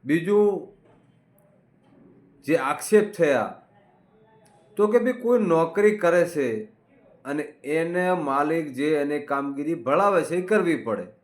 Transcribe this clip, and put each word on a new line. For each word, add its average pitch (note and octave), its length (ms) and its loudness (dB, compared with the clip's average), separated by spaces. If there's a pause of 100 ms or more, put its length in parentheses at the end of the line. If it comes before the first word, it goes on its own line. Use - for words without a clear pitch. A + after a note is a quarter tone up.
બીજું E3+ 420 2 (2000)
જે D3 160 0
આક્ષેપ G3+ 500 0
થયા C3 380 0 (1300)
તો G3+ 100 2
કે A3 160 2
ભાઈ B3 220 -2
કોઈ A#3 220 2
નોકરી G3+ 580 2
કરે E3+ 220 4
છે C#3+ 200 -2 (760)
અને D3 200 -6 (300)
એને E3+ 340 -2 (140)
માલિક D3 560 -2
જે D3 240 0
એને D3 240 -2
કામગીરી C#3+ 580 -4
ભળાવે F3 400 2
છે E3 180 -4
એ F3+ 120 -8
કરવી E3+ 340 2
પડે F#2+ 180 -4 (180)